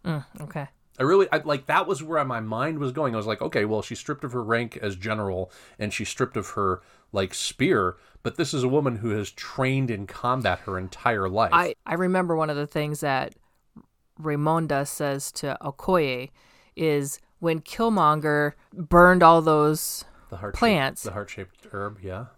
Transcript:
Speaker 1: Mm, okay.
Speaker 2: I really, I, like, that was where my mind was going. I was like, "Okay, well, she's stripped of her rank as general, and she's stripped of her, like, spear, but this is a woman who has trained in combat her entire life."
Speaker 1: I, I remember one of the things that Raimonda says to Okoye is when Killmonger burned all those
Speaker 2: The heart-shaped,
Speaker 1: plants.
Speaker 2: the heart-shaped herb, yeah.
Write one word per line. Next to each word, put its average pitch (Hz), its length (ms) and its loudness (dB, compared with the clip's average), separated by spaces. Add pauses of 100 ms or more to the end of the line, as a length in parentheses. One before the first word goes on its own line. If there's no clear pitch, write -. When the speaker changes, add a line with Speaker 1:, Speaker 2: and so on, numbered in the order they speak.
Speaker 1:
Mm, 156 200 -4 (160)
okay. 147 280 -12 (300)
Speaker 2:
I - 40 0
really, 185 300 6
I, 156 60 2
like, 147 280 -2
that 185 220 2
was 156 160 -4
where 156 200 -2
my 127 140 -4
mind 120 400 -4
was 131 140 -4
going. 135 220 -2
I - 20 -2
was 107 100 -4
like, 110 160 -4
"Okay, 123 220 -2
well, 107 180 -2
she's - 160 -10
stripped - 240 -8
of 123 100 -10
her 123 120 -4
rank 117 320 -2
as 101 180 -6
general, 98 560 -4 (260)
and 104 160 -4
she's - 160 -6
stripped - 280 -4
of 101 140 -6
her, 95 320 -2 (300)
like, 98 220 -2
spear, 120 640 0 (260)
but 143 140 -6
this 160 180 -2
is 127 80 0
a 127 60 0
woman 135 300 0
who 113 120 -4
has 104 220 -4
trained 131 580 -2
in 101 160 -4
combat 120 540 -2
her 95 180 -6
entire 95 500 -2
life." 104 240 2
Speaker 1:
I, 175 220 4 (100)
I 156 100 -4
remember 180 420 0
one 156 120 0
of 151 80 -4
the 147 120 -4
things 147 320 -4
that 135 340 -2 (840)
Raimonda 147 680 0
says 139 460 -4
to 139 280 -6
Okoye 139 680 0 (460)
is 147 420 0 (220)
when 165 200 -2
Killmonger 151 920 2 (200)
burned 175 520 8
all 165 180 10
those 156 640 2 (260)
Speaker 2:
The 92 60 -14
heart-shaped, 101 220 -10
Speaker 1:
plants. 175 440 2
Speaker 2:
the 107 100 -8
heart-shaped 101 600 -12
herb, 101 300 -8
yeah. 95 240 -10 (120)